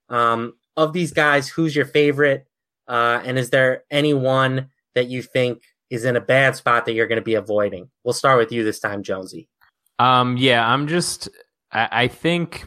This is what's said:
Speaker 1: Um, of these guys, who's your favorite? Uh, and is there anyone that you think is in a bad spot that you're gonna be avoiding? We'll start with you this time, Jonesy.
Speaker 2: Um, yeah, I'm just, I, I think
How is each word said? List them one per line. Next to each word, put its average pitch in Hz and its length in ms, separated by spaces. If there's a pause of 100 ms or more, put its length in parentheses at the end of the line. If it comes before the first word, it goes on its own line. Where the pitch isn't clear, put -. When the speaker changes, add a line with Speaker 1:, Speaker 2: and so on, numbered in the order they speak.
Speaker 1:
Um, 117 460 (220)
of 156 160
these 165 200
guys, 143 360
who's 160 280
your 139 80
favorite? 143 640 (400)
Uh, 120 360
and 127 140
is 120 120
there 131 380
anyone 131 840 (260)
that 127 100
you 127 160
think 123 400 (280)
is 120 140
in 123 120
a 113 40
bad 131 360
spot 117 300
that 113 80
you're 113 120
gonna 113 160
be 113 120
avoiding? 101 540 (140)
We'll 123 100
start 135 260
with 113 120
you 117 140
this 107 160
time, 101 240
Jonesy. 92 440 (520)
Speaker 2:
Um, 123 360
yeah, 123 320
I'm 139 200
just, 165 400 (420)
I, 113 220
I 120 160
think - 580